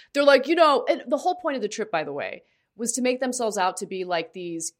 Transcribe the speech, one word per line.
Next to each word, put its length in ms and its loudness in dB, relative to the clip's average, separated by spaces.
they're 100 4
like, 240 6
"You 60 4
know," 340 4
and 180 2
the 120 0
whole 160 0
point 220 -6
of 60 -6
the 60 -4
trip, 220 -8
by 140 -2
the 100 -8
way, 300 -8
was 160 -4
to 100 -4
make 180 0
themselves 380 -4
out 180 0
to 100 -10
be, 180 -6
like, 280 -4
these 480 -10